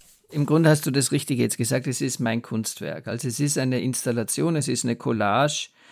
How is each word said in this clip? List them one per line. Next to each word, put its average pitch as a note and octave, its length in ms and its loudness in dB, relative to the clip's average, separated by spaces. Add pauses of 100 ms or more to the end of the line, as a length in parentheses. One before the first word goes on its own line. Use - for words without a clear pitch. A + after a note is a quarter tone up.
(320)
Im D3 160 0
Grunde D#3 220 6
hast D3+ 180 4
du - 40 2
das C3 200 0
Richtige C#3+ 320 0
jetzt A2+ 140 0
gesagt, B2+ 280 -2
es C3+ 160 -4
ist C3+ 180 -2
mein A#2 220 0
Kunstwerk. E2+ 680 -6
Also A#2 200 -4
es A#2 120 -4
ist C#3+ 200 0
eine B2+ 200 0
Installation, B2 760 0
es C#3+ 120 0
ist B2+ 180 -2
eine A#2 100 0
Collage A#2+ 720 0 (220)